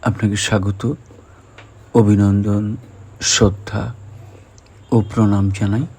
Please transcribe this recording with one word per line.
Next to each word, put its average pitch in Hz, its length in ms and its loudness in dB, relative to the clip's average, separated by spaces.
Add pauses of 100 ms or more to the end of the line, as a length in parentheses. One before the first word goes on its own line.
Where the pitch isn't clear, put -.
আপনাকে 104 340 -2
স্বাগত, 101 580 -2 (1000)
অভিনন্দন, 104 800 2 (440)
শ্রদ্ধা - 760 0 (960)
ও 117 80 4
প্রণাম 101 500 0
জানাই 104 360 -2 (120)